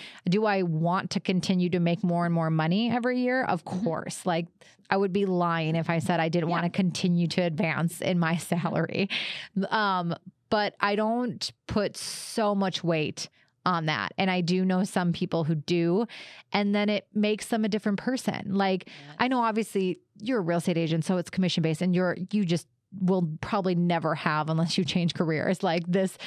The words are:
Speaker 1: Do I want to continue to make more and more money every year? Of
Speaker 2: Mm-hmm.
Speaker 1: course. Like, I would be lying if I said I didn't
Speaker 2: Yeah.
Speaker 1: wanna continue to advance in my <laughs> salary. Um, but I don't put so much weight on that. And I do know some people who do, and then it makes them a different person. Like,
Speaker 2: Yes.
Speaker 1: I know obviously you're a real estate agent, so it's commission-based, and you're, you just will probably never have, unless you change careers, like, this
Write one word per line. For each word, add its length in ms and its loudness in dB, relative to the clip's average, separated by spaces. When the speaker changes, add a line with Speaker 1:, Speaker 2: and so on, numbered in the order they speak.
Speaker 1:
Do 220 2
I 160 2
want 480 0
to 100 -2
continue 520 2
to 100 2
make 200 2
more 220 2
and 100 0
more 160 0
money 400 2
every 300 0
year? 240 0
Of 220 -2
Speaker 2:
Mm-hmm. 180 -4
Speaker 1:
course. 420 -4
Like, 220 0
I 60 4
would 160 2
be 140 2
lying 500 2
if 140 0
I 100 4
said 220 2
I 80 2
didn't 180 0
Speaker 2:
Yeah. 80 0
Speaker 1:
wanna 140 0
continue 580 2
to 140 0
advance 580 0
in 200 0
my 180 2
<laughs> 140 -6
salary. 580 0
Um, 460 0
but 300 0
I 160 2
don't 560 -2
put 300 0
so 580 -2
much 300 -2
weight 420 -2
on 200 0
that. 320 -2
And 120 2
I 120 0
do 240 2
know 180 2
some 300 0
people 320 -2
who 100 0
do, 500 2
and 240 0
then 140 2
it 240 -2
makes 340 0
them 160 0
a 60 0
different 280 0
person. 580 -4
Like, 320 0
Speaker 2:
Yes. 320 -18
Speaker 1:
I 100 2
know 120 2
obviously 580 0
you're 200 -2
a 20 -2
real 160 0
estate 200 0
agent, 280 0
so 120 2
it's 120 -4
commission-based, 520 0
and 140 2
you're, 220 2
you 120 2
just 240 0
will 280 2
probably 320 0
never 420 2
have, 340 0
unless 280 0
you 60 2
change 300 0
careers, 500 0
like, 240 0
this 400 0